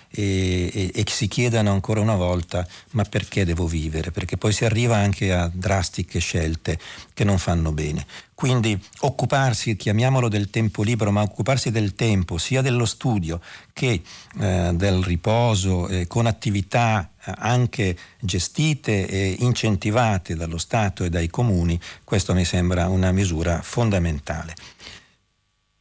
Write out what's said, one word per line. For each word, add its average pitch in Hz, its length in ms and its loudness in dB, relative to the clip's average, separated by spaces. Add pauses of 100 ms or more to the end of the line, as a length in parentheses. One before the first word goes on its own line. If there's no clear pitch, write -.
(100)
e, 92 600 0
e, 95 200 -2
e 104 140 -2
si - 220 -2
chiedano 117 420 2
ancora 98 300 0
una 107 160 2
volta: 90 500 -2 (240)
"Ma 107 140 0
perché - 400 -2
devo 85 220 0
vivere?" 80 440 -2
Perché - 260 -6
poi 110 160 0
si - 120 0
arriva 117 320 2
anche 101 360 2
a 90 200 0
drastiche 92 680 -2
scelte 80 600 -2 (360)
che - 80 -2
non 101 160 4
fanno 82 320 2
bene. 76 340 -2 (300)
Quindi 113 480 0 (180)
occuparsi, 131 760 0
chiamiamolo 120 520 2
del 104 200 0
tempo 107 340 0
libero, 107 300 2
ma 104 80 4
occuparsi 120 500 0
del 104 240 0
tempo 95 440 0
sia 131 240 0
dello 123 240 2
studio 92 520 -2 (360)
che, 117 260 0 (400)
eh, 92 320 2
del 92 320 2
riposo, 95 840 2
eh, 90 180 -2
con 117 180 0
attività, 107 880 0 (120)
eh, 92 140 -8
anche 113 640 0 (200)
gestite 104 880 0
e 95 340 -2
incentivate 110 960 2
dallo 82 200 -4
Stato 101 480 -2
e 87 60 0
dai 85 180 0
comuni, 85 500 2 (240)
questo - 300 0
mi 90 140 2
sembra 90 420 2
una 92 240 2
misura 85 480 0
fondamentale. 82 920 -2 (1300)